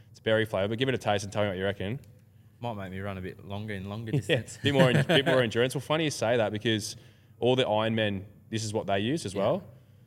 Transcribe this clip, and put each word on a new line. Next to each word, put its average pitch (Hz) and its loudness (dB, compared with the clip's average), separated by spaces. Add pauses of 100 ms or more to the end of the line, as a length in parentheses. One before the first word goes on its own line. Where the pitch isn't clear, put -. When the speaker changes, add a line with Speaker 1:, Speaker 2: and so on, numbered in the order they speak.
(100)
Speaker 1:
It's - -20
berry 110 2
flavour, 98 0
but 113 -2
give 131 0
it 123 0
a - -2
taste 104 0
and 101 -10
tell 107 0
me 104 0
what 92 -6
you 95 -2
reckon. 101 -4 (600)
Speaker 2:
Might 120 -6
make 95 -10
me 95 -10
run 98 -8
a - -8
bit - -12
longer 104 -8
and 95 -8
longer 113 -8
Speaker 1:
<laughs> 110 -2
Yeah, 135 0
Speaker 2:
distance. - -2
Speaker 1:
bit 139 2
more 131 8
en-, 143 4
Speaker 2:
<laughs> - -2
Speaker 1:
bit 147 4
more 135 4
endurance. 117 2
Well, 143 -4
funny 160 0
you 147 0
say 120 2
that 107 2
because 107 -2 (420)
all 123 4
the 131 4
Ironmen, 107 0 (280)
this 110 -4
is 107 -8
what 104 -2
they 98 2
use 131 -2
as 92 -8
Speaker 2:
Yeah. 98 -2
Speaker 1:
well. 147 0 (440)